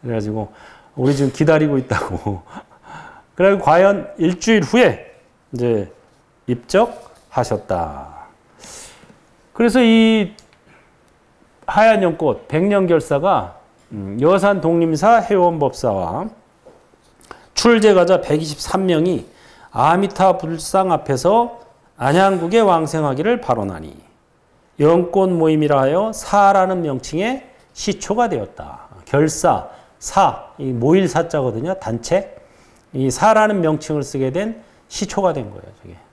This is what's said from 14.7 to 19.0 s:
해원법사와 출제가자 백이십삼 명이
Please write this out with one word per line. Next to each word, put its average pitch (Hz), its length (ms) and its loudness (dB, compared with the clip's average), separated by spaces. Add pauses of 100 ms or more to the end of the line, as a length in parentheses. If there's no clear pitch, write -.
해원법사와 165 1080 -2 (1300)
출제가자 202 680 4
백이십삼 156 680 -4
명이 170 400 0 (440)